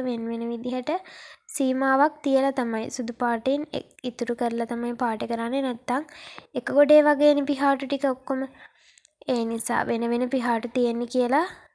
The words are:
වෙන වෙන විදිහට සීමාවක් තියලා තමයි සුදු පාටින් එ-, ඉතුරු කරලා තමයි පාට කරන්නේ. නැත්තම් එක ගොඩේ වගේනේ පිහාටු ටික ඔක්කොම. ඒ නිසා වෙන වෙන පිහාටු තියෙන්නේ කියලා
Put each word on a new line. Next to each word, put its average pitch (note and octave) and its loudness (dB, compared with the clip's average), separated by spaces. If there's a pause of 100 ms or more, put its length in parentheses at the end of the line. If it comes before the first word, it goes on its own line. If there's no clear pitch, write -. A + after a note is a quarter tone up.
වෙන A#3 -4
වෙන A#3 -6
විදිහට A#3+ -4 (580)
සීමාවක් C4+ 2
තියලා C4+ 2
තමයි A#3 -4
සුදු A#3 -6
පාටින් B3 -2
එ-, - -6 (220)
ඉතුරු A#3+ -4
කරලා A#3 -2
තමයි A#3+ -6
පාට A#3 -2
කරන්නේ. A#3 -4
නැත්තම් B3+ -4 (520)
එක B3+ -6
ගොඩේ D4 8
වගේනේ D4 4
පිහාටු C#4 0
ටික C#4 -2
ඔක්කොම. C4 -2 (840)
ඒ A#3+ 0
නිසා A3+ -2
වෙන A#3 -2
වෙන A#3+ 0
පිහාටු A#3+ -2
තියෙන්නේ A#3+ 0
කියලා B3+ 0 (280)